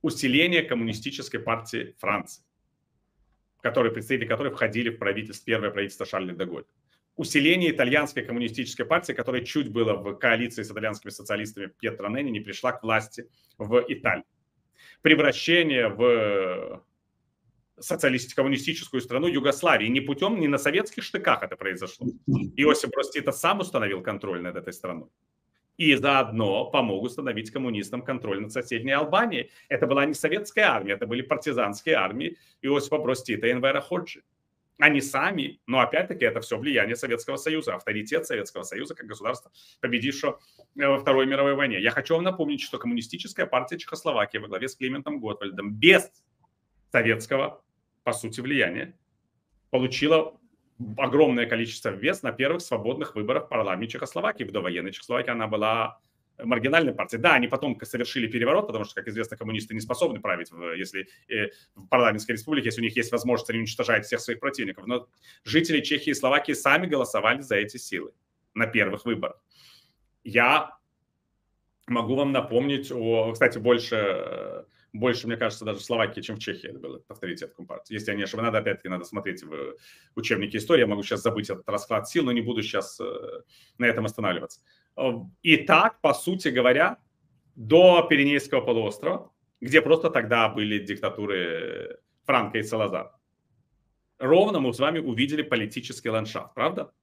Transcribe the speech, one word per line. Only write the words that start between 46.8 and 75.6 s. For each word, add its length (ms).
советского, 680
по 80
сути, 280
влияния 560
получила 680
огромное 500
количество 420
вес 340
на 100
первых 300
свободных 540
выборах 300
в 20
парламент 420
Чехословакии. 540
В 80
довоенной 400
Чехословакии 380
она 180
была 500
маргинальной 560
партией. 260
Да, 140
они 140
потом 260
к-, 100
совершили 420
переворот, 400
потому 180
что, 100
как 140
известно, 280
коммунисты 380
не 60
способны 400
править, 320
в, 240
если, 320
э, 200
в 140
парламентской 440
республике, 360
если 120
у 40
них 120
есть 140
возможность, 400
они 80
уничтожают 480
всех 140
своих 180
противников. 480
Но 220
жители 360
Чехии 300
и 40
Словакии 380
сами 340
голосовали 540
за 160
эти 220
силы 340
на 120
первых 380
выборах. 380
Я 540
могу 300
вам 160
напомнить 580
о, 420
кстати, 260
больше, 380
э, 680
больше, 340
мне 100
кажется, 280